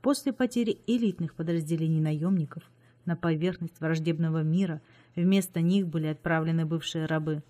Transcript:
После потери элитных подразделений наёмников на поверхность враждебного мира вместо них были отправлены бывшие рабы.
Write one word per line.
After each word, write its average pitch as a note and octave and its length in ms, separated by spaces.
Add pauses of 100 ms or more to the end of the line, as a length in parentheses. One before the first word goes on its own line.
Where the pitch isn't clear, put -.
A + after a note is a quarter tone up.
После C4+ 280
потери A#3+ 540
элитных G#3 480
подразделений D#3+ 640
наёмников D#3 680 (360)
на E3+ 100
поверхность E3+ 680
враждебного D#3+ 640
мира E3 360 (360)
вместо F#3 460
них F3+ 260
были D#3 180
отправлены D#3+ 640
бывшие D#3+ 400
рабы. D#3 420